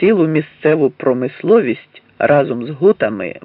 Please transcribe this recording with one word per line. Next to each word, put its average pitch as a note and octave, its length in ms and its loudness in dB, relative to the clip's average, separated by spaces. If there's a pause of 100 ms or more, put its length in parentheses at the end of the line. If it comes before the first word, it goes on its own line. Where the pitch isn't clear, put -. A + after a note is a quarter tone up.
цілу F#3 260 2
місцеву D3+ 640 0
промисловість C3 1120 -2 (160)
разом B2+ 480 0
з D3 40 -10
гутами, B2+ 640 0 (100)